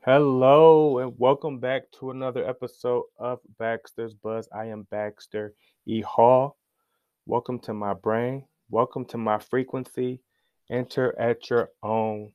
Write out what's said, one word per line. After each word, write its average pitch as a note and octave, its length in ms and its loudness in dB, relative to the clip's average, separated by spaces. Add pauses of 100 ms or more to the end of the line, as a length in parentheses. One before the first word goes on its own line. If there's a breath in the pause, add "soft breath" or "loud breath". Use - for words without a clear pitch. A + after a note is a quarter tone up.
Hello, C#3+ 920 6
and B2+ 180 -6
welcome C3+ 400 0
back B2+ 360 -6
to C3 180 -12
another B2+ 360 -6
episode B2 580 -6 (120)
of A#2+ 220 -8 (180)
Baxter's A2+ 560 -8
Buzz. A2 400 -8
I A2 120 -10
am G#2+ 260 -14
Baxter G#2+ 640 -10 (320)
E. A2 140 -4
Hall. B2+ 560 4 (680)
Welcome A#2+ 360 -4
to A2 120 -10
my G#2 220 -6
brain. A#2+ 480 -4 (260)
Welcome B2 360 -2
to - 120 -12
my G#2+ 220 -2
frequency. B2+ 840 -6 (480)
Enter B2 500 -4
at A#2 300 -4
your A#2+ 220 0 (100)
own G#2+ 540 -4